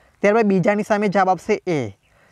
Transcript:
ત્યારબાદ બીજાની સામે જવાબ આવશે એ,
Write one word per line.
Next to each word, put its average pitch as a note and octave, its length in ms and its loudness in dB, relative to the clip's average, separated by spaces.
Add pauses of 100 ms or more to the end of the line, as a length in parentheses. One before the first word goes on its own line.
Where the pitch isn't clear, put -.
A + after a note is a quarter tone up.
(220)
ત્યારબાદ G#3+ 240 2
બીજાની G3+ 380 0
સામે G#3 240 -2
જવાબ F#3 200 0
આવશે F#3 380 -2
એ, E3 140 -2 (520)